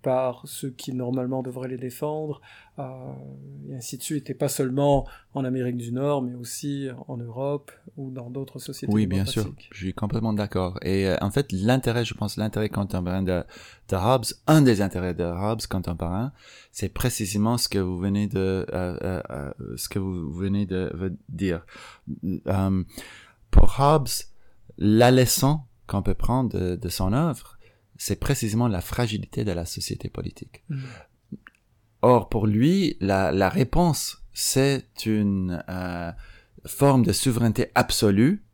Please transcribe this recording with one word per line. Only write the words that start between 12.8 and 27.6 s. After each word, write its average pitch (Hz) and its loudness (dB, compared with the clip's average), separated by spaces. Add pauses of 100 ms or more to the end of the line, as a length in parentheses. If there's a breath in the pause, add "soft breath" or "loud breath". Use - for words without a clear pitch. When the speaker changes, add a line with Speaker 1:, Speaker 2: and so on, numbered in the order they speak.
Speaker 2:
de, 90 0 (460 loud breath)
de 95 -2
Hobbes, 113 2 (220)
un 156 8
des 117 6
intérêts 90 0
de 85 -2
Hobbes 98 -2
contemporain, 90 -4 (400 loud breath)
c'est - -6
précisément 110 0
ce - -2
que 98 0
vous 92 -2
venez 98 0
de, 95 0
euh, 90 -4
euh, 92 -4
euh, 67 -8 (240)
ce - -8
que - -4
vous 90 -4
venez 98 -2
de, 92 -4
de 90 -4 (140)
dire. 87 -4 (800 loud breath)
Euh, 95 0 (680 loud breath)
pour - 10
Hobbes, 139 4 (680)
la 110 6
leçon 131 4 (260)
qu'on 98 -2
peut 92 2
prendre 123 2
de, 90 -2
de 87 -6
son 92 0
œuvre, 156 -2 (380 soft breath)